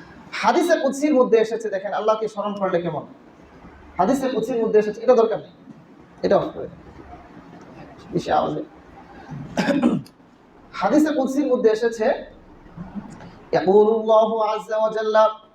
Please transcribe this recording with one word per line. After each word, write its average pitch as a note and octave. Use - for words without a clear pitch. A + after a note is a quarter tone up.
হাদিসে D#4
কুদসির C#4
মধ্যে A3+
এসেছে, A3
দেখেন F#3+
আল্লাহকে A3
স্মরণ G3+
করলে F3+
কেমন। D#3
হাদিসে C4
কুদসির A3+
মধ্যে G3+
এসেছে, G#3
এটা A#3+
দরকার A3
নেই, -
এটা -
অফ -
করে -
দেন। -
বেশি -
আওয়াজে। -
হাদিসে C#4+
কুদসির C4
মধ্যে A3
এসেছে, A3
ইয়াকুলুল্লাহু A3
আযজা G#3+
ওয়া G#3+
জাল্লা A3